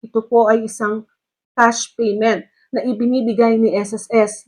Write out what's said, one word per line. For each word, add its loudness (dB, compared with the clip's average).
Ito -4
po 4
ay 2
isang -6
cash 0
payment -2
na -2
ibinibigay 0
ni 2
S -6
S -10
S 2